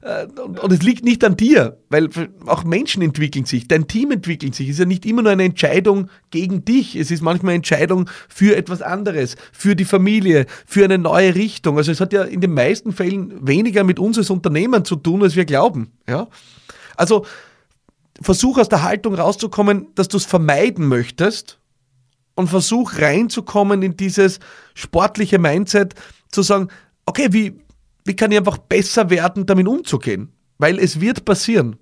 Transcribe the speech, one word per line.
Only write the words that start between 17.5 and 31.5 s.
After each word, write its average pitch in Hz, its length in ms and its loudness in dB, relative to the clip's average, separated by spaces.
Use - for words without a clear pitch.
versuch 247 380 0
aus 226 100 2
der 165 140 2
Haltung 202 320 -4
rauszukommen, 202 800 0
dass 185 140 0
du's - 160 -2
vermeiden 165 600 0
möchtest, 139 680 -2
und 185 120 -2
versuch 190 520 -2
reinzukommen 202 840 0
in 190 160 -4
dieses 196 420 0
sportliche 196 680 -2
Mindset, 185 540 0
zu 202 100 0
sagen, 196 280 0
„Okay, 277 260 -2
wie, 208 280 -2
wie 196 100 -4
kann 214 160 0
ich 208 60 4
einfach 196 200 0
besser 202 520 0
werden, 180 360 0
damit 185 220 2
umzugehen?“ 127 640 -4
Weil 170 220 0
es 170 220 -2
wird 226 240 -2
passieren. 185 560 0